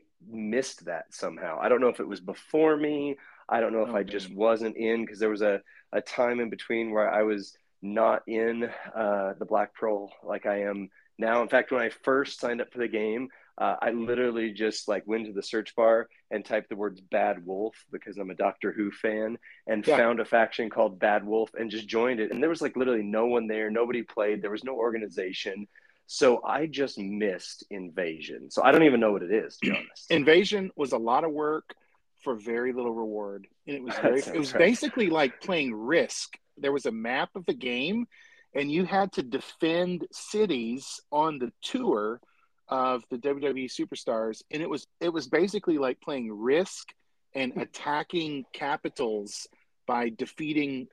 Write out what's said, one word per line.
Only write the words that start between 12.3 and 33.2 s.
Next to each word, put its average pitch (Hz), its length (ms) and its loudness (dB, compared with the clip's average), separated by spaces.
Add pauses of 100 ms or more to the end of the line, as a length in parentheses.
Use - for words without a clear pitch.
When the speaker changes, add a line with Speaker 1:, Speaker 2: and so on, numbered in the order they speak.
Speaker 1:
signed 120 200 -2
up - 120 -6
for 127 60 -10
the 117 100 0
game, 110 400 -2 (280)
uh, 98 260 0
I 113 80 2
literally 117 600 0
just, 107 340 -2
like, 98 200 -2
went 110 200 -2
to 107 60 -12
the 98 100 -4
search - 320 -6
bar 113 340 4 (220)
and 107 140 -4
typed 107 240 -2
the 110 80 -8
words 98 240 -6
Bad 101 440 0
Wolf, 95 300 -4 (160)
because 98 260 -12
I'm 95 140 -8
a 90 40 -12
Doctor 98 380 0
Who 101 200 -2
fan, 110 440 -2 (300)
and 107 180 -2
Speaker 2:
Yeah. 151 120 4
Speaker 1:
found 117 240 4
a 110 40 -2
faction 113 460 2
called 107 300 0
Bad 104 240 4
Wolf 110 340 0
and 113 100 -4
just 107 200 -8
joined 113 320 2
it. 107 100 -2
And 120 100 -4
there 156 100 2
was, 160 120 -2
like, 135 140 -4
literally 123 260 2
no 107 240 2
one 120 220 2
there. 110 200 -2
Nobody 117 360 0
played. 104 380 0
There 101 100 -4
was 110 100 -6
no 131 140 -8
organization. 104 880 -4 (400)
So 123 380 4
I 135 220 0
just 135 320 -4
missed 101 720 -4
Invasion. 80 800 -6
So - 120 2
I 127 80 10
don't 156 140 8
even 127 160 8
know 110 100 6
what 92 140 0
it 87 80 -2
is, 104 260 0
to - 120 0
be - 20 0
Speaker 2:
<clears throat> - 40 0
Speaker 1:
honest. - 340 -12
Speaker 2:
Invasion 180 680 6
was 135 160 -2
a 127 60 0
lot 120 260 2
of 160 80 -2
work 151 420 -4 (480)
for 127 140 -2
very 117 360 -2
little 120 220 -2
reward. 104 540 -6 (180)